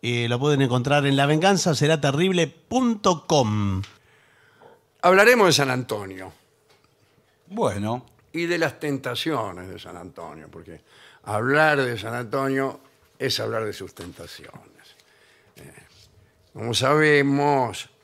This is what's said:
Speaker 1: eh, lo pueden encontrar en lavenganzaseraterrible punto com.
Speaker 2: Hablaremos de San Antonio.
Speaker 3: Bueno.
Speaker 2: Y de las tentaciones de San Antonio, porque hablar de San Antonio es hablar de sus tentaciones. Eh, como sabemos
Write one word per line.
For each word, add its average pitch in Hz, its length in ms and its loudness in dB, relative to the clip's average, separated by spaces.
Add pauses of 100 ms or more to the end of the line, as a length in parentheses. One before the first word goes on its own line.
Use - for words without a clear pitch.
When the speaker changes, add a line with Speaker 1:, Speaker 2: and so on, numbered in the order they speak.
Speaker 1:
eh, 120 260 -2
lo 120 120 -2
pueden 139 240 2
encontrar 135 420 2
en 139 100 2
lavenganzaseraterrible 156 1300 2
punto 214 800 -2
com. 107 560 2 (1200)
Speaker 2:
Hablaremos 202 440 6
de 156 60 6
San 135 160 2
Antonio. 98 640 -6 (1120)
Speaker 3:
Bueno. 123 560 -4 (280)
Speaker 2:
Y 170 160 -6
de 175 100 -2
las 160 220 -2
tentaciones 120 920 -6
de 92 80 -14
San 87 180 -18
Antonio, 82 540 -16
porque 82 320 -20 (440)
hablar 139 560 2
de 120 180 -4
San 113 160 -8
Antonio 135 640 -4 (400)
es 117 200 -4
hablar 113 240 -4
de 104 100 -8
sus 90 200 -14
tentaciones. - 1000 -20 (640)
Eh, - 140 -20 (800)
como 113 220 -8
sabemos 139 1160 2 (140)